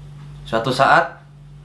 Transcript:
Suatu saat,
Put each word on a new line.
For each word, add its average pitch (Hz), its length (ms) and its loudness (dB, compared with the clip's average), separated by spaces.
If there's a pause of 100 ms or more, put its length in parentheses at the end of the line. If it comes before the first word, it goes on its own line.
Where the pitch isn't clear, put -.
(440)
Suatu - 240 -4
saat, 143 560 2 (400)